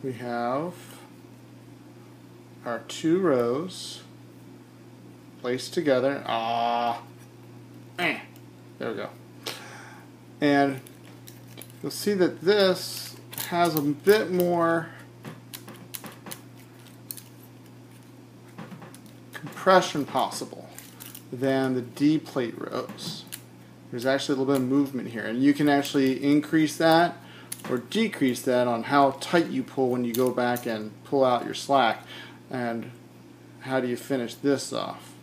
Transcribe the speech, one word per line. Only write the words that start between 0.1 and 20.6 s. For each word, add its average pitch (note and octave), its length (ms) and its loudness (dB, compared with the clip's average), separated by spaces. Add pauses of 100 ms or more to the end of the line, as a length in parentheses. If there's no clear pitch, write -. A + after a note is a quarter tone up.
have B2 600 -4 (1900)
our A#2 140 -4 (100)
two E3 320 2
rows C#3 800 0 (1400)
placed B2 340 -4
together. C#3 540 2
Ah, A#2 720 0 (960)
eh, D#3 220 -2 (600)
there A#2+ 120 -4
we A2 60 -6
go. - 120 -8 (1300)
And C#3 400 4 (1000)
you'll C#3+ 80 -6
see - 260 -2
that E3+ 260 2
this F#3+ 760 2 (320)
has F3 280 2
a D#3 60 4
bit D#3 480 4
more E3+ 600 2 (4000)
compression F3+ 720 2
possible - 640 -4 (640)